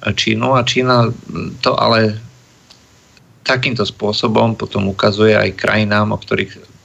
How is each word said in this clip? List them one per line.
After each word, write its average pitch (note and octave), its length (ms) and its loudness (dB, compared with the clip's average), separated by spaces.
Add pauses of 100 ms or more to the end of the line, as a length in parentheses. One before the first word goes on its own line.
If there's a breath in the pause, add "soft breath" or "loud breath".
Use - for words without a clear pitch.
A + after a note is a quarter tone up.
Čínu A2 520 0
a B2 120 2
Čína B2 440 2 (520)
to C3 160 2
ale A2+ 400 2 (1300)
takýmto B2+ 400 0
spôsobom A2 680 0
potom G2 360 -4
ukazuje G#2+ 440 2
aj G2+ 240 0
krajinám, G#2 520 0
o G2+ 80 -2
ktorých - 400 -6 (260)